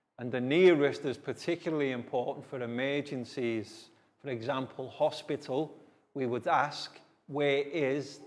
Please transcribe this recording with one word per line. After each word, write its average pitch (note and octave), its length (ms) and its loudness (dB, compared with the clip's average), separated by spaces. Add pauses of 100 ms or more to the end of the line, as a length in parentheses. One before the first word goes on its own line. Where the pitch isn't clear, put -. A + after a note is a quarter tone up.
(200)
And B2 120 -6
the B2 80 -2
nearest C#3+ 640 6
is C3 140 -2
particularly D#3 720 -2
important B2 540 -4
for C3 160 -8
emergencies. B2 1300 -4 (320)
For C#3+ 80 -10
example, C3 580 -4
hospital, D3 920 -2 (360)
we C3 140 0
would A#2+ 200 0
ask, D3 500 0 (300)
"Where C#3+ 360 2
is C#3 640 -2